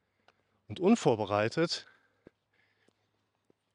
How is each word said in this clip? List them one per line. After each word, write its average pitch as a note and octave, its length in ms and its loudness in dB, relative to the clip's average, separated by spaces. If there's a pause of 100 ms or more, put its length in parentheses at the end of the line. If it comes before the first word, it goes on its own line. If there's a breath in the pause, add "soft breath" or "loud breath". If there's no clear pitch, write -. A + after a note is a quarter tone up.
(680)
Und G#2+ 100 -12
unvorbereitet A#2 1080 0 (1900 soft breath)